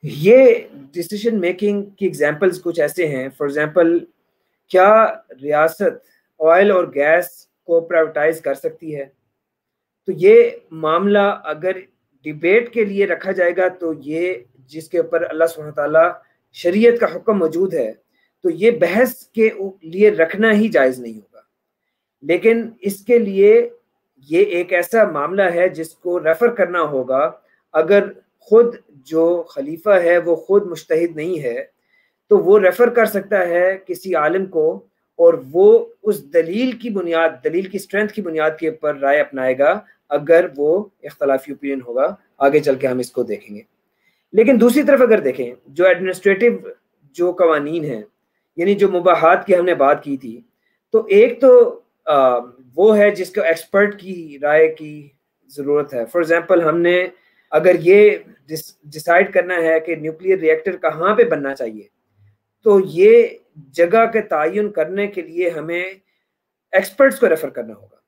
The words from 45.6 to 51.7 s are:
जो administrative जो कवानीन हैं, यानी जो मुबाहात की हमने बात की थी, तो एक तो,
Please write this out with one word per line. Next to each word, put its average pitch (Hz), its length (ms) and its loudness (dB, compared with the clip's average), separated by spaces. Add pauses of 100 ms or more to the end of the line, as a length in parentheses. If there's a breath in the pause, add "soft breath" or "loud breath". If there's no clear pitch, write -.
जो 175 120 2
administrative 190 880 0 (400)
जो 175 180 -2
कवानीन 160 520 0
हैं, 113 200 -8 (540)
यानी 190 160 0
जो 196 140 0
मुबाहात 175 580 2
की 196 80 4
हमने 175 200 0
बात 143 300 0
की 139 120 -8
थी, 120 320 -18 (440)
तो 220 180 0
एक 233 300 4
तो, 247 440 6 (240)